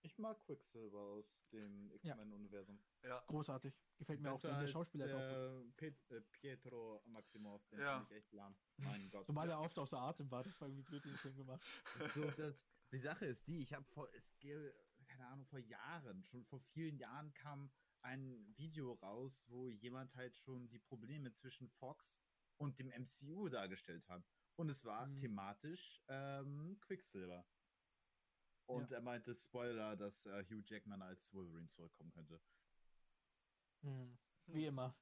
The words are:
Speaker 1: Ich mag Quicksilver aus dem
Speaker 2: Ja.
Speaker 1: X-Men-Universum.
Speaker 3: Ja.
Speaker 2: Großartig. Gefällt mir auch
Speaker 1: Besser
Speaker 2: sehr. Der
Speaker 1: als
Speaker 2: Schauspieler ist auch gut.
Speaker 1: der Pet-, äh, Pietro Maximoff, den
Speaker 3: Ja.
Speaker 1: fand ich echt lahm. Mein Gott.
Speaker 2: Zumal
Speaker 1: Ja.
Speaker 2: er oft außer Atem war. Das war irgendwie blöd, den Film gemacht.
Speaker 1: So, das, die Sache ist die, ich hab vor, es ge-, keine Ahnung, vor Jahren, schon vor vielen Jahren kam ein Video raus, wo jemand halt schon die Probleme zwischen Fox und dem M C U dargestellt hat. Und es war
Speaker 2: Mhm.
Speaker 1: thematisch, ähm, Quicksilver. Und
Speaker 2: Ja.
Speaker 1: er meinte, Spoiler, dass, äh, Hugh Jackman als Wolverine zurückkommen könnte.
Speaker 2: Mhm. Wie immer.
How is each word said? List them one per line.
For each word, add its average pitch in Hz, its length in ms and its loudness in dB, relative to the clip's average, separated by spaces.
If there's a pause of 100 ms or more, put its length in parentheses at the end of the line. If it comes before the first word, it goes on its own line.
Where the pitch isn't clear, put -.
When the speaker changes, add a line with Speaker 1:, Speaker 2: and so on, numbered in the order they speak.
Speaker 1:
Ich - 140 -8
mag 220 220 2
Quicksilver 110 600 -4
aus 101 260 -2 (260)
dem 101 400 -4 (100)
Speaker 2:
Ja. 156 120 0
Speaker 1:
X-Men-Universum. 101 680 -6 (240)
Speaker 3:
Ja. 127 240 2
Speaker 2:
Großartig. 143 460 2 (240)
Gefällt 147 240 0
mir 139 100 4
auch 135 40 6
Speaker 1:
Besser 156 140 2
Speaker 2:
sehr. 139 80 6
Der 143 80 6
Speaker 1:
als 139 60 4
Speaker 2:
Schauspieler 151 340 2
ist 135 80 4
auch 135 40 6
gut. 131 100 4
Speaker 1:
der 131 360 2 (120)
Pet-, 151 360 -4
äh, 117 100 -2 (100)
Pietro 120 760 -4
Maximoff, 104 640 -8
den 107 120 -6
Speaker 3:
Ja. 139 200 6
Speaker 1:
fand - 120 -6
ich 104 60 -8
echt - 140 -12
lahm. 101 240 -8 (220)
Mein 113 320 0
Gott. 98 160 -4
Speaker 2:
Zumal 151 240 4
Speaker 1:
Ja. 160 60 4
Speaker 2:
er 151 60 4
oft 165 160 2
außer 139 220 2
Atem 143 320 2
war. 127 120 4
Das 196 180 -4
war 147 60 -2
irgendwie 139 160 -2
blöd, 143 200 -2
den 139 140 -2
Film 135 180 -2
gemacht. 135 260 -4 (520)
Speaker 1:
So, 147 180 6
das, 151 360 0 (240)
die 131 80 2
Sache 147 260 2
ist 123 220 2
die, 165 120 4
ich 139 140 2
hab 139 160 -4
vor, 147 240 -2
es - 260 -14
ge-, 143 320 -2 (360)
keine 131 200 -10
Ahnung, 135 200 -6
vor 139 120 -4
Jahren, 113 640 -4
schon 123 220 -8
vor 135 140 -4
vielen 156 380 0
Jahren 135 360 -2
kam 139 380 -4 (300)
ein 127 540 -2
Video 147 380 0
raus, 117 540 -2
wo 123 240 0
jemand 123 440 -2
halt 127 220 -4
schon 123 320 -4
die 117 100 -10
Probleme 127 540 -2
zwischen 127 340 -8
Fox - 480 -6 (420)
und 139 220 6
dem 131 120 0
M 123 160 -2
C 143 260 -4
U 196 160 4
dargestellt 92 580 0
hat. 87 160 -4 (320)
Und 160 140 6
es 135 160 0
war 113 220 2
Speaker 2:
Mhm. 139 120 -2
Speaker 1:
thematisch, 107 880 0
ähm, 139 720 2
Quicksilver. 92 680 -2 (1200)
Und 123 240 4
Speaker 2:
Ja. 123 60 2
Speaker 1:
er 117 40 2
meinte, 120 320 2
Spoiler, 117 640 4
dass, 101 300 0
äh, 98 240 0
Hugh 107 160 0
Jackman 104 360 -2
als 92 320 -6
Wolverine 85 360 -2
zurückkommen 82 420 -10
könnte. 82 280 -10 (1400)
Speaker 2:
Mhm. 127 360 -2 (300)
Wie 156 180 6
immer. 131 360 4